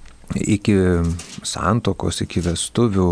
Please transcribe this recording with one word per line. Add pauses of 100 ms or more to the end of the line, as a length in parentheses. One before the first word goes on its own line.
(340)
iki (680)
santuokos,
iki
vestuvių,